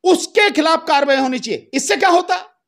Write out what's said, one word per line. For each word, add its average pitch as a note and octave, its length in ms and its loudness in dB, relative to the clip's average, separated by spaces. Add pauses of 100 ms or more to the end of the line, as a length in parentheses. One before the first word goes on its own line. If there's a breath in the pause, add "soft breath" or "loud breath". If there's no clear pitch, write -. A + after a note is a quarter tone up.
उसके F#4 480 2
खिलाफ D#4+ 360 0
कार्रवाई C#4+ 300 2
होनी B3+ 220 -2
चाहिए। - 340 -10
इससे C4+ 220 -2
क्या F#4 140 2
होता? F4+ 580 -2